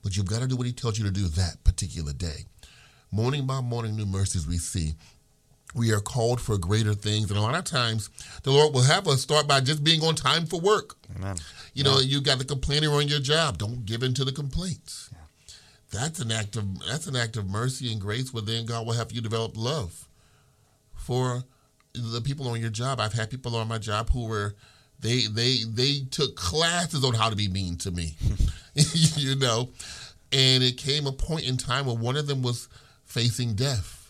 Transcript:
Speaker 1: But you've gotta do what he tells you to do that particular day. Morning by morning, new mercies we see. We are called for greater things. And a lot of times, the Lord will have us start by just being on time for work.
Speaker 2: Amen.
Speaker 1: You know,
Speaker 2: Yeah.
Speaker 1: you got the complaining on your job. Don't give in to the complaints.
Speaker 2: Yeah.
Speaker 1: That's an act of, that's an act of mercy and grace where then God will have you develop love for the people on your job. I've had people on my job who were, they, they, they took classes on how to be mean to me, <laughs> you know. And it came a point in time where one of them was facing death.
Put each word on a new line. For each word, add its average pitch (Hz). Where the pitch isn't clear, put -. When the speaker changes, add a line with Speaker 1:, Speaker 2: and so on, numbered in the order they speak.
Speaker 1:
But 95
you've 98
gotta 113
do 127
what 123
he 123
tells 113
you 107
to 101
do 95
that 85
particular 80
day. 73
Morning 127
by 131
morning, 117
new 107
mercies 95
we 85
see. 78
We 117
are 104
called 117
for 104
greater 107
things. 107
And 101
a -
lot 113
of 180
times, 113
the 135
Lord 147
will 127
have 180
us 135
start 147
by 139
just 147
being 160
on 160
time 156
for 175
work. 196
Speaker 2:
Amen. 92
Speaker 1:
You 135
know, 139
Speaker 2:
Yeah. 131
Speaker 1:
you 139
got 135
the 127
complaining 143
on 147
your 147
job. 143
Don't 110
give 117
in 131
to 131
the 131
complaints. 151
Speaker 2:
Yeah. -
Speaker 1:
That's 156
an 113
act 110
of, 107
that's 135
an 135
act 117
of 101
mercy 120
and 110
grace 117
where 113
then 113
God 113
will 117
have 117
you 117
develop 113
love 117
for 127
the 117
people 139
on 117
your 117
job. 120
I've 107
had 110
people 123
on 113
my 113
job 107
who 120
were, 104
they, 120
they, 117
they 135
took 139
classes 165
on 127
how 110
to 107
be 101
mean 92
to 98
me, 82
<laughs> -
you 151
know. 127
And 131
it 123
came 143
a 135
point 156
in 127
time 135
where 120
one 117
of 147
them 135
was 123
facing 117
death. 123